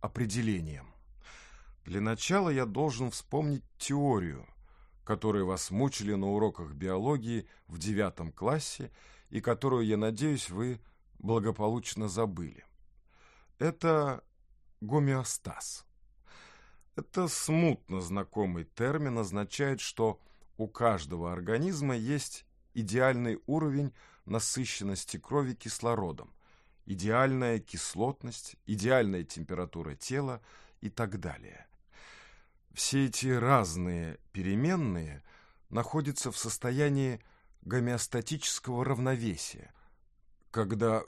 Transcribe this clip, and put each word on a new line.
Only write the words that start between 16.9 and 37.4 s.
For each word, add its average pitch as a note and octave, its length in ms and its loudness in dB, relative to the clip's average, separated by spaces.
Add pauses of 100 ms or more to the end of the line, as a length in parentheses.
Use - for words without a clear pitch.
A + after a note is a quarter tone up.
Это F3+ 320 -2
смутно D#3 720 2
знакомый F#2 640 -2
термин, C3+ 540 -2
означает, G#2 640 -2
что - 400 0 (360)
у A2 100 -4
каждого F2 640 0
организма C3 640 0
есть B2+ 500 -2 (280)
идеальный A#2+ 720 2
уровень C#3+ 480 2 (320)
насыщенности G#2 920 -2
крови C#3 360 0
кислородом, A2 800 -2 (520)
идеальная A#2 720 2
кислотность, - 960 -6 (100)
идеальная G#2 580 4
температура E2 720 -6
тела B2+ 460 -4 (400)
и G#2+ 80 -6
так G2+ 300 -4
далее. - 480 -10 (1080)
Все C#3 320 2
эти C3 220 -2
разные F2+ 920 2 (140)
переменные G2 880 -2 (460)
находятся C#3 600 -2
в - 60 -10
состоянии C3 840 0 (400)